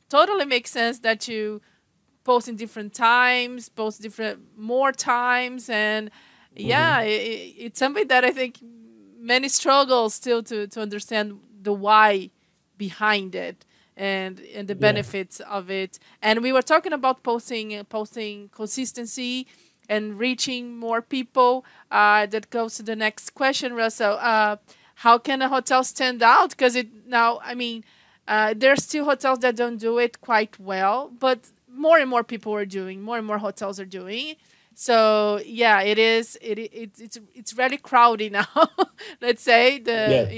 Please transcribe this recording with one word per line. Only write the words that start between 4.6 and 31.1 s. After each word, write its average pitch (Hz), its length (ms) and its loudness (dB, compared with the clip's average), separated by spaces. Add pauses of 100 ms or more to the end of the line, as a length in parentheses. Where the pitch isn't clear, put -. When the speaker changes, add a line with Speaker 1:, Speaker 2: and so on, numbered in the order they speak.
Speaker 1:
times, 247 760 -2
and 214 400 -2 (460)
yeah, 269 460 2
Speaker 2:
Mm-hmm. 220 80 -2
Speaker 1:
i-, 214 240 -2
i-, 269 200 -12 (120)
it's 226 140 -12
something 285 280 0
that 254 160 4
I 254 80 2
think 254 280 -8 (600)
many 247 300 0
struggle 262 600 2
still 233 340 -4
to, 208 240 -8
to 220 140 -12
understand 208 580 -6 (220)
the 208 120 -4
why 208 560 4 (480)
behind 196 580 -2
it 180 300 -10 (320)
and, 190 420 -6 (160)
and 202 120 -12
the 202 80 -8
Speaker 2:
Yeah. - 40 -10 (100)
Speaker 1:
benefits 202 520 -4
of 190 280 -10
it. 190 300 -8 (220)
And 220 200 2
we 254 120 -2
were 262 80 4
talking 320 320 0
about 254 300 -2
posting, 226 520 -6
uh, 208 80 -12
posting 208 680 -10
consistency 247 1000 -8 (420)
and 214 280 -4
reaching 247 600 -6
more 226 240 -4
people. 254 640 0 (260)
Uh, 208 360 4
that 208 220 -8
goes 226 280 -4
to 226 60 -16
the 220 120 -8
next 220 400 -4
question, 269 380 -2
Russell. 226 480 -2
Uh, 214 340 2 (400)
how 240 220 6
can 269 240 -4
a 262 80 0
hotel 254 340 2
stand 247 400 -2
out? 254 340 6
'Cause 247 180 2
it 247 120 -4 (180)
now, 233 380 0
I 247 100 -10
mean, 233 300 -8 (440)
uh, 214 300 0
there 269 140 6
are 277 180 4
still 294 160 -4
hotels 262 340 0
that 240 180 0
don't 240 200 -4
do 226 220 -2
it 240 220 -2
quite 226 380 -2
well, 196 600 -2